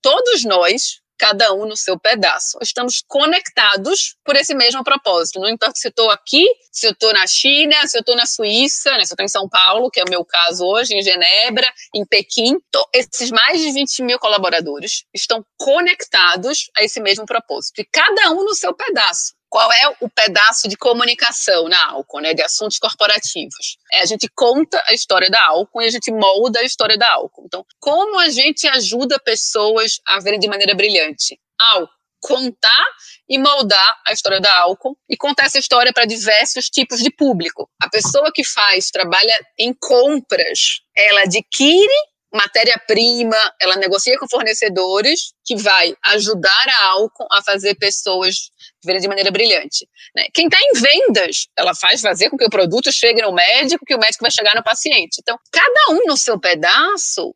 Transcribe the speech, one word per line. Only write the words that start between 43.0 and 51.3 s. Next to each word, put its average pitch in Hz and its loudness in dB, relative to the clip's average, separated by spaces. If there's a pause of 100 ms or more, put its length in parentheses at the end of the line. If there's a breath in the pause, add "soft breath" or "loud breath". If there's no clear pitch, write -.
ela 185 0
negocia 196 0
com 269 -12
fornecedores, 220 -2 (100)
que 247 -6
vai 196 0 (120)
ajudar 202 0 (140)
a 196 2
Alcon 202 -2
a 202 0
fazer 196 -2
pessoas 190 -4 (320 loud breath)
verem 185 -4
de 190 -2
maneira 196 -2
brilhante, 202 -2 (300 loud breath)
né? - -2
Quem 330 2
tá 359 2
em 554 4
vendas, 254 2 (100)